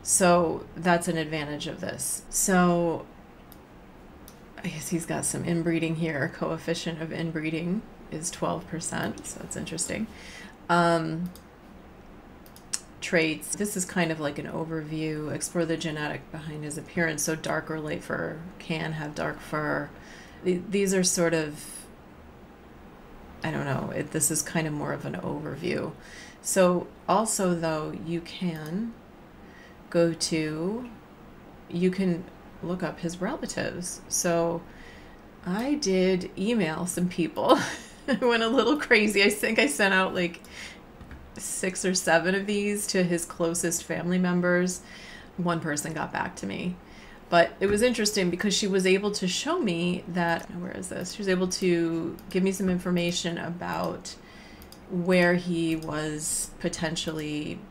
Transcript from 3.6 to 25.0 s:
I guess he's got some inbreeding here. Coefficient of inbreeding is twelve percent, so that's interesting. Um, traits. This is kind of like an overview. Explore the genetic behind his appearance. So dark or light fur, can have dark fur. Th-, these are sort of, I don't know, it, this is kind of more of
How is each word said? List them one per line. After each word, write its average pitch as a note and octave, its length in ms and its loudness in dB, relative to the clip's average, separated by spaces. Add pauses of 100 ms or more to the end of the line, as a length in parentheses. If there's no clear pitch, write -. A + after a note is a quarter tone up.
I F#3 40 -4
guess D#3 220 -6
he's E3 160 -2
got D#3 200 -4
some C3+ 200 -2
inbreeding E3 500 2
here. D#3+ 400 0
Coefficient D#3+ 680 -4
of D#3+ 100 -6
inbreeding E3 720 -2 (300)
is D#3 200 -6
twelve E3 360 -4
percent, - 580 -6
so - 140 -12
that's - 180 -10
interesting. - 500 -4 (640)
Um, E3+ 600 4 (1700)
traits. D#3+ 540 0
This G3+ 200 -2
is F#3 80 0
kind E3+ 280 0
of D#3 80 -2
like D3 200 -2
an D3+ 80 -8
overview. D#3 840 -4
Explore E3 320 0
the D#3+ 100 2
genetic D#3 560 -4
behind D3+ 320 -8
his D3+ 140 -8
appearance. D#3+ 460 0
So D#3+ 120 0
dark D#3 340 -2
or D#3 100 -4
light D#3 240 -6
fur, D#3+ 360 -4 (200)
can D#3+ 340 -4
have D3+ 200 -6
dark D#3 260 -4
fur. D3 500 -2 (540)
Th-, F3+ 260 0
these G3 240 2
are F#3 100 4
sort E3+ 300 4
of, D3+ 320 -2 (1800)
I D#3+ 80 -2
don't C#3+ 140 -2
know, - 300 -2
it, D3+ 160 -4
this D#3+ 200 2
is D#3 100 0
kind D#3+ 260 -2
of D3+ 60 -2
more C#3+ 200 -4
of C#3 120 -8